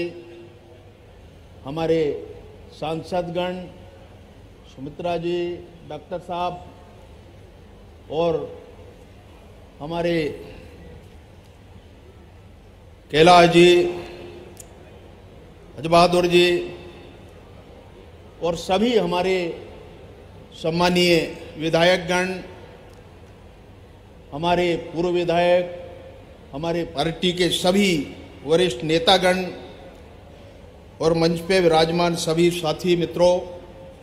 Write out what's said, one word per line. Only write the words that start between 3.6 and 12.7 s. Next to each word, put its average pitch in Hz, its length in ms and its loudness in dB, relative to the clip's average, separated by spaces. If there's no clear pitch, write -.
सुमित्रा 151 500 -8
जी, 175 220 -4
डॉक्टर 151 320 -12
साहब 175 320 -6
और 165 180 0
हमारे 170 380 -2